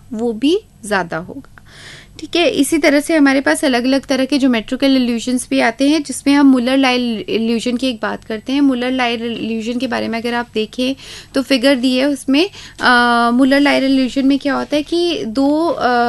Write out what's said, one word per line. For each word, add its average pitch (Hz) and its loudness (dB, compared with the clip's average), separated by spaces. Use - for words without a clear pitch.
वो 233 -4
भी 285 0
ज़्यादा 190 -4
होगा। 190 -14
ठीक - -6
है, 339 2
इसी 285 0
तरह 294 4
से 330 0
हमारे 277 4
पास 311 0
अलग-अलग 262 0
तरह 262 0
के 294 0
geometrical 262 0
illusions 247 -2
भी 269 0
आते 254 0
हैं, 302 2
जिसमें 277 -2
हम 285 6
Muller 262 4
Lyle 247 0
illusion 226 -2
की 262 -2
एक 220 -6
बात 202 -6
करते 220 -8
हैं। 285 2
Muller 254 2
Lyle 240 -2
illusion 226 -6
के 262 -2
बारे 220 -4
में 226 -4
अगर 240 -6
आप 240 -4
देखें, 254 -4
तो 277 0
figure 269 2
दी 254 0
है 254 0
उसमें, 294 0
अ, 254 4
Muller 269 4
Lyle 269 2
illusion 269 0
में 277 2
क्या 277 -2
होता 247 -4
है 302 0
कि 339 -2
दो, 277 0
अ, - -2